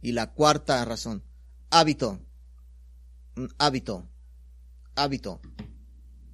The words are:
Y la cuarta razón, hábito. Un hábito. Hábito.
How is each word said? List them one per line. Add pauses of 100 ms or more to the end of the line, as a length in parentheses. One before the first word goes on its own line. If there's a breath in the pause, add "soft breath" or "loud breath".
Y
la
cuarta
razón, (460)
hábito. (1120)
Un
hábito. (880)
Hábito. (920)